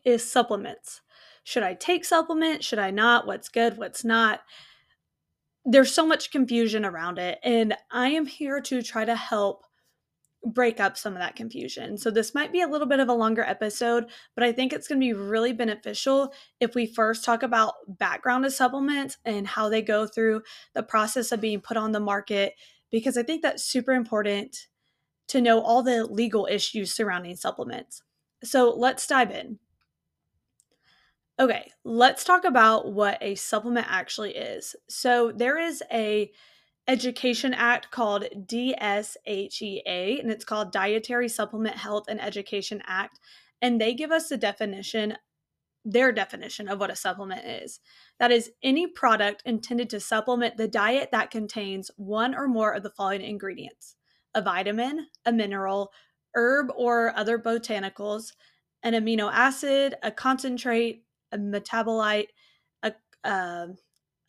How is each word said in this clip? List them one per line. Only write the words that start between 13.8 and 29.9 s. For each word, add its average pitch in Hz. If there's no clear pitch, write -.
but 233
I 240
think 254
it's -
gonna 277
be 247
really 220
beneficial 233
if 240
we 240
first 226
talk 226
about 226
background 247
of 269
supplements 269
and 208
how 214
they 220
go 214
through 220
the 220
process 226
of 226
being 208
put 226
on 220
the 214
market, 202
because 240
I 240
think 311
that's -
super 262
important 208
to 262
know 226
all 233
the 233
legal 208
issues 202
surrounding 180
supplements. -
So 247
let's 247
dive 262
in. -